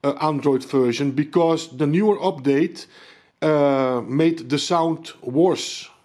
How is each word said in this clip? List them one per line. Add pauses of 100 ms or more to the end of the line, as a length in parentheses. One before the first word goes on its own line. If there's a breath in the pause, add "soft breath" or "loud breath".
uh,
Android
version
because
the
newer
update, (560 loud breath)
uh,
made
the
sound (100)
worse. (160)